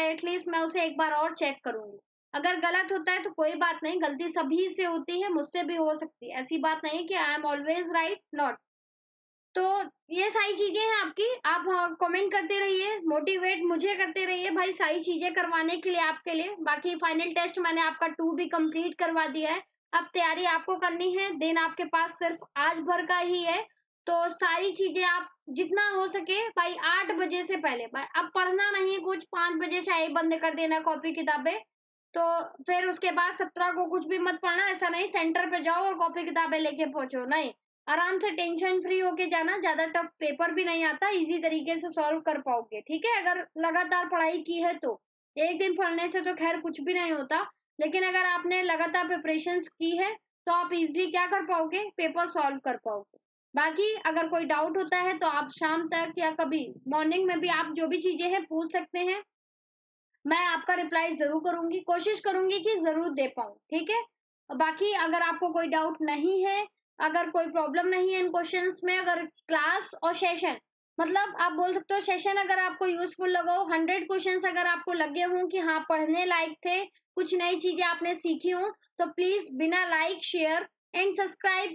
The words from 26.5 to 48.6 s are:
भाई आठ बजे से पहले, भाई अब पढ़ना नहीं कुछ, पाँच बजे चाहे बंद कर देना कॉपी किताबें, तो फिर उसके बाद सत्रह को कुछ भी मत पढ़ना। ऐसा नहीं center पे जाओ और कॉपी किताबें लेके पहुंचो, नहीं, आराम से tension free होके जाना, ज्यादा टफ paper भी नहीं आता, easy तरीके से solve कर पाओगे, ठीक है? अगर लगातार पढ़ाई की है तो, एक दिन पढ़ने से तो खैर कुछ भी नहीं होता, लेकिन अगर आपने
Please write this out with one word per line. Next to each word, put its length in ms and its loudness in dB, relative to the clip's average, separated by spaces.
भाई 260 0
आठ 280 2
बजे 280 0
से 160 -2
पहले, 280 -2
भाई 180 -6
अब 180 0
पढ़ना 360 2
नहीं 300 0
कुछ, 260 -4
पाँच 320 0
बजे 220 -2
चाहे 300 0
बंद 300 2
कर 140 0
देना 280 2
कॉपी 320 0
किताबें, 440 0
तो 260 2
फिर 220 2
उसके 260 0
बाद 220 2
सत्रह 380 -2
को 180 -2
कुछ 160 -2
भी 140 0
मत 220 0
पढ़ना। 260 2
ऐसा 200 0
नहीं 200 0
center 420 0
पे 120 0
जाओ 220 2
और 140 0
कॉपी 260 0
किताबें 340 0
लेके 280 0
पहुंचो, 400 -4
नहीं, 260 0
आराम 300 2
से 120 0
tension 500 0
free 180 0
होके 280 0
जाना, 320 0
ज्यादा 280 2
टफ 220 0
paper 340 0
भी 120 0
नहीं 200 0
आता, 240 2
easy 300 0
तरीके 380 0
से 120 -6
solve 320 0
कर 200 -2
पाओगे, 400 -4
ठीक 260 -4
है? 160 2
अगर 240 0
लगातार 500 0
पढ़ाई 300 2
की 240 -2
है 120 2
तो, 280 -6
एक 200 0
दिन 180 0
पढ़ने 320 0
से 120 0
तो 140 -2
खैर 260 0
कुछ 200 -8
भी 140 -2
नहीं 180 0
होता, 380 -2
लेकिन 220 0
अगर 220 2
आपने 380 2